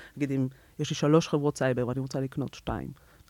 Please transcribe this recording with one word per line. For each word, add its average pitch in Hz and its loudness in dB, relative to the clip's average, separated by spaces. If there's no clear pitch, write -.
נגיד, 139 0
אם 131 2
יש 151 -2
לי 151 -2
שלוש 156 6
חברות 147 0
סייבר, 123 0
ואני 131 -2
רוצה 131 -4
לקנות 135 -6
שתיים, 107 -6